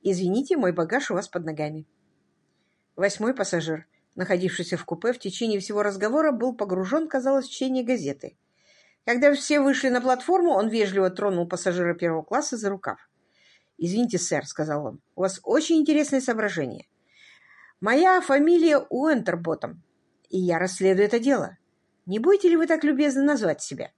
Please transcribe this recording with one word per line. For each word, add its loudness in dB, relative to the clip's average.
Извините, 0
мой 0
багаж -2
у -2
вас -4
под -8
ногами». -8
Восьмой 0
пассажир, -4
находившийся -2
в -10
купе -4
в -4
течение -4
всего -4
разговора, 0
был -2
погружен, -2
казалось, 0
в -16
чтение -2
газеты. -4
Когда 4
все 0
вышли 2
на 0
платформу, 2
он 2
вежливо 2
тронул -2
пассажира -2
первого -2
класса -2
за -4
рукав. -8
«Извините, -2
сэр», -2
сказал -6
он, -12
«у -4
вас -2
очень 2
интересное 2
соображение. -4
Моя 4
фамилия 4
Уэнтерботтом, -2
и -4
я 0
расследую 2
это 0
дело. 0
Не -4
будете 4
ли 6
вы 2
так 0
любезны 2
назвать 0
себя? -12